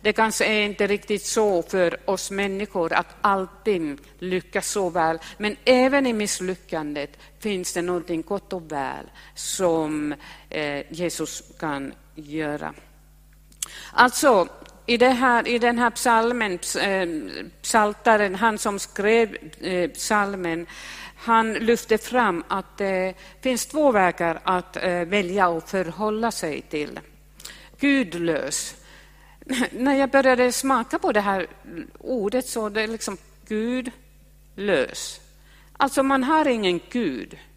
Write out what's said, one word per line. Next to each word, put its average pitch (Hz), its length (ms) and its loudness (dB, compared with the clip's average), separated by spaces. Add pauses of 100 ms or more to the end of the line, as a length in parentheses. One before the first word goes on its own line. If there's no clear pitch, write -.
Det 208 120 2
kanske 220 320 2
är 214 200 2
inte 208 220 0
riktigt 202 380 -2
så 202 380 2
för 180 460 0
oss 190 220 -2
människor 196 640 -2
att - 280 -2
allting 190 800 -2 (200)
lyckas 185 500 -4
så 190 200 -2
väl. 165 300 0 (180)
Men 208 180 -4 (100)
även 262 420 6
i 240 60 2
misslyckandet 180 960 -4 (300)
finns 190 340 -4
det 175 80 -2
någonting 170 400 -2
gott 196 320 -6
och 165 180 -10
väl 139 340 -6 (300)
som, 156 800 0 (340)
eh, 143 440 -6
Jesus 165 500 -6 (160)
kan 139 340 -6 (220)
göra. 151 580 -8 (1160)
Alltså, 247 560 4 (380)
i 233 120 2
det 247 120 6
här, 240 380 2
i 240 120 0
den 240 200 2
här 240 100 2
psalmen, 226 680 0
ps-, - 200 -6
eh, 190 280 0 (540)
psaltaren, 208 760 2
han 214 220 2
som 202 220 -4
skrev, 214 580 0 (240)
eh, 180 280 -2
psalmen, 190 800 -2 (480)
han 226 380 2
lyfte 220 440 2
fram 208 500 0
att - 300 -6
det 185 360 -2 (280)
finns 254 240 -2
två 294 260 4
vägar 175 520 2
att, 180 340 -2
eh, 175 240 -2
välja 185 460 2
och 165 220 -2
förhålla 208 600 -2
sig 147 300 -6
till. - 380 -6 (800)
Gudlös. 170 960 0 (680)
<laughs> 262 100 -4 (160)
När 269 240 0
jag 269 140 2
började 254 420 4
smaka 269 480 0
på 359 120 0
det 208 100 4
här 196 260 -2 (520)
ordet 240 480 -2
så 220 220 -4
det 208 120 -2
är 214 60 -2
liksom 220 300 -8 (300)
gudlös. - 1700 -4 (580)
Alltså 269 260 2
man 269 200 4
har 302 240 4
ingen 202 320 2 (100)
gud. 135 480 -4 (200)